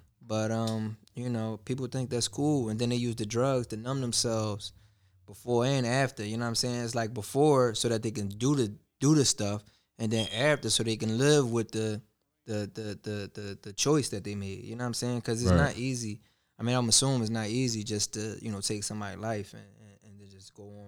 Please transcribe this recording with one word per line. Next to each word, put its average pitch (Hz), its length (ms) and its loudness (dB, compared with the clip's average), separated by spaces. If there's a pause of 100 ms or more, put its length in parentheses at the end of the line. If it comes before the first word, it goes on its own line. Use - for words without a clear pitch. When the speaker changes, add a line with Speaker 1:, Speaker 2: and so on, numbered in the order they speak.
(220)
Speaker 1:
But, 110 300 0
um, 110 460 -2 (180)
you 123 140 -6
know, 110 360 -4
people 131 220 -4
think 127 220 -4
that's 120 180 0
cool, 143 420 2
and 110 100 -2
then 120 100 2
they 123 60 2
use 120 200 0
the 113 100 -4
drugs 123 420 0
to 113 100 -8
numb 127 240 -4
themselves 113 720 0 (540)
before 120 380 0
and 135 220 2
after, 123 380 0
you 107 120 -4
know 120 60 -2
what 117 60 0
I'm 113 60 -2
saying? 123 280 0
It's 117 120 -4
like 113 180 -2
before 127 600 4
so 117 140 0
that 113 140 2
they 113 80 -2
can 104 160 -2
do 113 280 2
the, 110 180 2 (260)
do 147 160 6
the 143 80 6
stuff, 104 400 0 (360)
and 113 120 0
then 110 240 2
after 135 340 2
so 113 140 2
they 113 140 0
can 110 200 -2
live 139 340 4
with 117 200 0
the, 110 300 -4 (460)
the, 104 260 -4
the, 107 300 -8
the, 104 300 -6
the, 101 280 -10
the 101 120 -14
choice 143 360 2
that 95 140 -6
they 101 120 -6
made, 98 280 -8
you 107 120 -12
know 120 80 -8
what 123 40 -2
I'm 117 60 -4
saying? 123 280 -2
'Cause 117 200 -2
it's 123 100 6
Speaker 2:
Right. 180 60 10
Speaker 1:
not 147 200 4
easy. 120 440 -4 (380)
I 110 40 -6
mean, 120 120 2
I'm 120 140 2
assuming 131 320 4
it's 107 80 0
not 110 180 -2
easy 113 360 -2
just 104 300 -4
to, 107 280 -6
you 113 100 -6
know, 98 100 -6
take 104 220 -4
somebody's 101 360 -8
life 107 340 -6
and, 107 100 -18 (180)
and, 101 300 -20
and 98 80 -20
to 98 160 -20
just 95 180 -20
go 107 100 -20 (240)